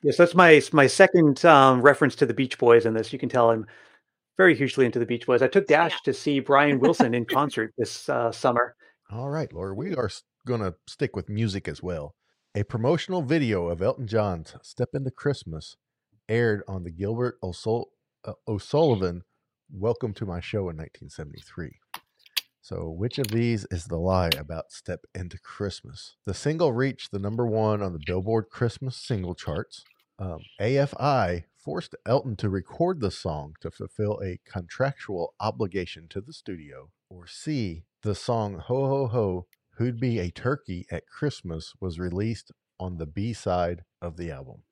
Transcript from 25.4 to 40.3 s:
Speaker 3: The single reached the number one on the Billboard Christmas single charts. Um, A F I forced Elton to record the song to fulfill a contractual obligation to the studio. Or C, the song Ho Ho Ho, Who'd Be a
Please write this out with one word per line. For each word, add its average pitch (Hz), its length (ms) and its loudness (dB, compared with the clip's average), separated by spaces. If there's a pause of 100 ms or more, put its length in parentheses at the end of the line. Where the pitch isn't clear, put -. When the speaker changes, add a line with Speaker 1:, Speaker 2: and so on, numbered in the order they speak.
Speaker 3:
The 95 80 -6
single 147 380 0
reached 127 380 -4
the 101 80 -6
number 110 280 -2
one 107 360 0
on 92 100 -4
the 80 120 -10
Billboard 95 460 -2
Christmas 127 460 -6
single 92 380 -6
charts. - 500 -8 (340)
Um, 87 200 -10 (220)
A 127 180 0
F 139 200 0
I 104 460 0 (120)
forced - 380 -10 (120)
Elton 120 300 -2
to 107 120 -4
record 160 520 -2
the 98 100 -2
song 76 500 -8
to 80 100 -12
fulfill 104 520 -6
a 90 160 -8 (120)
contractual 92 920 -6
obligation 98 680 -6
to 98 100 -10
the 110 120 -20
studio. 73 580 -16 (200)
Or 87 160 -20
C, 107 580 -6 (180)
the 107 120 -2
song 104 440 -4
Ho 131 280 -4
Ho 139 220 -2
Ho, 98 380 -2 (300)
Who'd 117 220 -2
Be 117 200 -2
a 87 120 -4